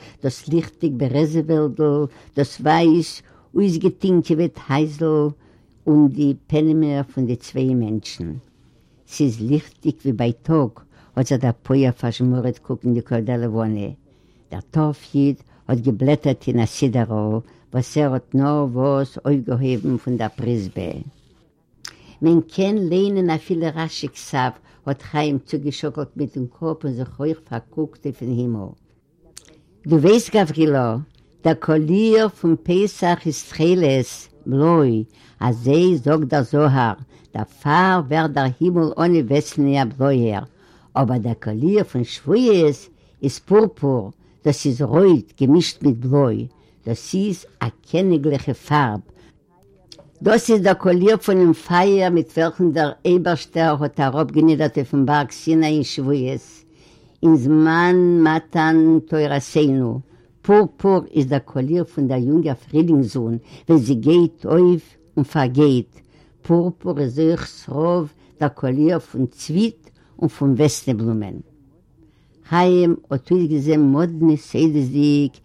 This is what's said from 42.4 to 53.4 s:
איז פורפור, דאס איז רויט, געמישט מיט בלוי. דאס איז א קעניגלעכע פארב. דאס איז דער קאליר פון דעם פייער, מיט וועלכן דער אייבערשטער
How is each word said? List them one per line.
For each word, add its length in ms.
איז 160
פורפור, 720
דאס 220
איז 160
רויט, 580
געמישט 420
מיט 140
בלוי. 500
דאס 280
איז 320
א 60
קעניגלעכע 640
פארב. 460
דאס 280
איז 100
דער 140
קאליר 420
פון 180
דעם 180
פייער, 580
מיט 280
וועלכן 340
דער 200
אייבערשטער 800